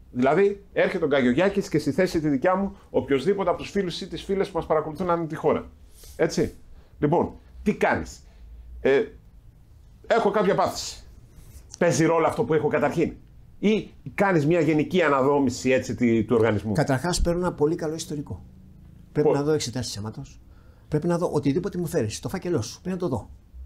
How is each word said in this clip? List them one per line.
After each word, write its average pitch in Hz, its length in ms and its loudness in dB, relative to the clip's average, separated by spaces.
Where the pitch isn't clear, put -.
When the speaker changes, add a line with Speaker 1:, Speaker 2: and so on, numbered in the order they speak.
Speaker 1:
Δηλαδή, 160 640 2
έρχεται 185 320 0
ο 151 40 0
Γκαγιογιάκης 143 600 2
και 156 100 0
στη 143 140 -2
θέση - 280 0
τη 151 80 -2
δικιά 151 280 2
μου, 196 200 -4
οποιοσδήποτε 170 600 0
από 165 80 0
τους 139 120 -10
φίλους 180 300 -2
ή 190 80 -10
τις 165 140 -10
φίλες 190 280 -2
που - 60 -6
μας 160 100 -4
παρακολουθούν 156 440 -2
ανά 170 160 0
τη 156 80 -6
χώρα. - 360 0
Έτσι. 160 380 0
Λοιπόν, 151 340 2
τι 208 120 0
κάνεις; 123 460 -2
Ε, 131 220 4
έχω 214 240 2
κάποια 208 240 2
πάθηση. - 480 -4
Παίζει 165 260 4
ρόλο 160 220 4
αυτό 147 180 0
που 139 100 0
έχω 147 140 2
καταρχήν; 123 440 0
Ή 202 320 0
κάνεις 180 320 2
μια 170 140 4
γενική 156 420 2
αναδόμηση, 139 680 2
έτσι, 127 240 0
τη-, 113 300 2
του 123 120 0
οργανισμού; 110 360 2
Speaker 2:
Καταρχάς, 143 480 0
παίρνω 170 180 2
ένα 180 140 0
πολύ 147 220 0
καλό 165 200 -4
ιστορικό. 151 500 -10
Πρέπει 151 160 2
Speaker 1:
Πο- 135 60 4
Speaker 2:
να 139 80 0
δω 147 100 2
εξετάσεις 127 440 -4
αίματος. 110 440 -12
Πρέπει 151 180 0
να 175 120 2
δω 175 140 -2
οτιδήποτε 143 460 0
μου 175 80 -4
φέρεις, 120 340 -2
το - 80 -8
φάκελό 175 340 -2
σου. - 180 -12
Πρέπει 180 220 -6
να 175 60 -2
το 139 80 -2
δω. - 140 -8